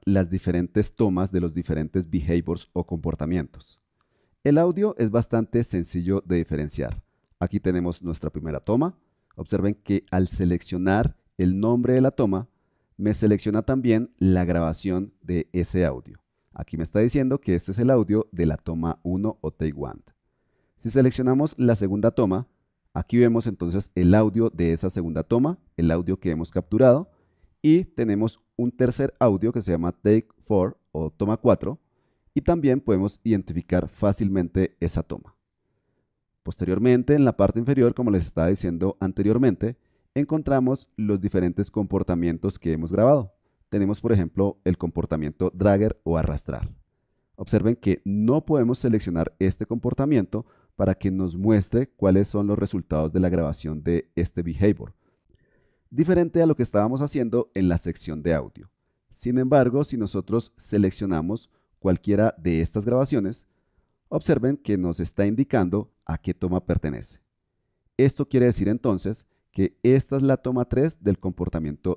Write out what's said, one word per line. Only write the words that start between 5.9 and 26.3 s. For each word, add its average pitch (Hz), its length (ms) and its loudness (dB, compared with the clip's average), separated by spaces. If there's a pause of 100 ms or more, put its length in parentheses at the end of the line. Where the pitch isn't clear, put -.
de 87 120 -2
diferenciar. 76 640 -4 (380)
Aquí 95 180 -2
tenemos 87 420 -2
nuestra 80 300 -8
primera 76 300 -8
toma. 135 360 0 (380)
Observen 98 400 -2
que - 380 -4
al 92 160 2
seleccionar 92 880 -2 (200)
el 92 220 0
nombre 120 360 0
de 131 60 4
la 131 120 4
toma, 101 360 -2 (480)
me 104 160 0
selecciona 107 500 0
también 123 560 0
la 92 260 4
grabación 87 760 -2
de 85 320 -4
ese 90 320 0
audio. 65 380 -8 (300)
Aquí - 240 -12
me 80 80 -4
está 104 160 -2
diciendo 131 400 0
que 90 160 0
este 90 160 -4
es 98 80 -4
el 120 100 2
audio 107 400 2
de 85 160 -2
la 78 100 0
toma 82 460 -6
uno 95 380 -4
o 78 100 -6
take 78 260 -6
one. 69 240 -12 (800)
Si 113 120 -6
seleccionamos 131 640 2
la 120 180 2
segunda 104 360 0
toma, 95 380 -2 (440)
aquí - 240 -4
vemos 117 300 4
entonces 92 480 -4
el 90 200 6
audio 107 360 2
de 82 240 0
esa 90 160 -4
segunda 82 320 -6
toma, 135 360 0 (200)
el 82 120 2
audio 87 300 -2
que 90 100 -4